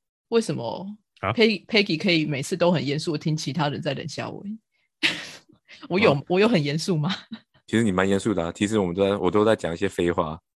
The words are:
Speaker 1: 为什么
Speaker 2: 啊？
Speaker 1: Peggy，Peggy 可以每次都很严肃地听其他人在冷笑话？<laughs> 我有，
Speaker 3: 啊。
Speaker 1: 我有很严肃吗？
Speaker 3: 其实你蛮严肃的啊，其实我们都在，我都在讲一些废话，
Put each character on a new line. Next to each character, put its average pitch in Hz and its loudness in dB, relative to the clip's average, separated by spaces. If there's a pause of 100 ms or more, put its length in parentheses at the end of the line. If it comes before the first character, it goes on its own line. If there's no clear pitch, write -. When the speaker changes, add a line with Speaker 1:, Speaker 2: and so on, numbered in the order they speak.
(280)
Speaker 1:
为 233 2
什 175 -4
么 120 -6 (340)
Speaker 2:
啊？ 98 0
Speaker 1:
Peggy，Peggy 208 2
可 202 0
以 160 2
每 143 -4
次 185 -4
都 170 2
很 135 0
严 143 -2
肃 160 -4
地 151 -2
听 156 -2
其 151 -6
他 147 0
人 131 -6
在 143 -4
冷 139 -8
笑 117 -8
话？ - -12 (720)
<laughs> - -18
我 180 2
有， 185 6
Speaker 3:
啊。 139 -2
Speaker 1:
我 180 2
有 214 6
很 180 2
严 143 -2
肃 170 -2
吗？ 156 -2 (520)
Speaker 3:
其 - 0
实 113 4
你 104 2
蛮 92 2
严 98 2
肃 107 0
的 87 0
啊， 82 -2
其 101 0
实 107 2
我 98 2
们 87 -2
都 98 2
在， 101 2
我 90 0
都 104 4
在 110 6
讲 82 -4
一 - -10
些 101 -4
废 87 0
话， 82 -2 (160)